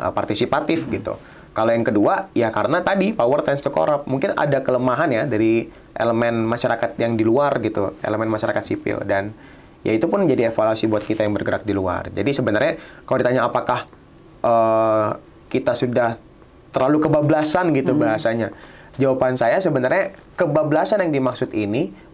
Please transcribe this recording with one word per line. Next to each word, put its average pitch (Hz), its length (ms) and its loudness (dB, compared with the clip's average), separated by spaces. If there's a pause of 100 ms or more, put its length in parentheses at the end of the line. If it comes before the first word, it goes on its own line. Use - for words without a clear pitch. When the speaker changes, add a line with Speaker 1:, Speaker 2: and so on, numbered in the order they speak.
Speaker 1:
eh, - 100 -2
partisipatif 165 800 -2
Speaker 2:
Hmm. 110 60 -4
Speaker 1:
gitu. - 180 -8 (380)
Kalau 113 200 0
yang 117 160 0
kedua, 110 460 2
ya 113 180 0
karena 143 320 0
tadi 190 320 0
power 127 240 2
tends 143 240 -2
to - 80 -4
corrupt. 156 320 0
Mungkin 135 320 -2
ada 139 240 2
kelemahan 127 480 0
ya 131 160 0
dari 113 400 2 (300)
elemen 117 500 0
masyarakat 117 560 -2
yang 117 160 0
di 110 80 0
luar 131 400 2
gitu, 104 400 -2
elemen 107 240 -2
masyarakat 107 380 -2
sipil. 107 420 -6
Dan 101 240 -2 (480)
ya 110 160 0
itu 110 80 0
pun 202 160 0
menjadi 120 320 2
evaluasi 110 400 0
buat 107 160 -2
kita 110 160 -2
yang 104 80 0
bergerak 101 320 -4
di 104 80 -4
luar. 92 400 -4
Jadi 98 160 -2
sebenarnya 135 480 0 (320)
kalau 127 160 0
ditanya 123 240 2
apakah, 123 400 -2 (560)
eh, 113 640 4 (380)
kita 131 260 -2
sudah 120 440 0 (520)
terlalu 156 380 2
kebablasan 151 640 2
gitu 135 240 0
Speaker 2:
Hmm. 151 80 2
Speaker 1:
bahasanya, 113 440 0 (520)
jawaban 131 400 2
saya 131 240 2
sebenarnya 151 480 0 (240)
kebablasan 156 640 2
yang 175 140 0
dimaksud 131 420 -2
ini 107 400 -2 (180)